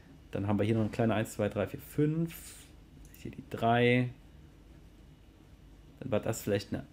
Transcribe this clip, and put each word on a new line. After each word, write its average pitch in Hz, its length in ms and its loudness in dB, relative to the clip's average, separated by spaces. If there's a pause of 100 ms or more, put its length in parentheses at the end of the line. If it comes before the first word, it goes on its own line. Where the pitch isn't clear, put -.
(300)
Dann 101 160 -4
haben 104 120 2
wir 101 60 2
hier 110 120 2
noch 110 60 2
eine 107 80 0
kleine 113 240 2
eins, 110 180 -2
zwei, 104 160 0
drei, 101 180 -2
vier, - 140 -10
fünf. 160 520 -2 (840)
Hier - 140 -12
die - 180 -12
drei. 120 600 4 (1900)
Dann - 140 -6
war 104 80 2
das 110 200 -4
vielleicht 101 320 0
eine - 200 -4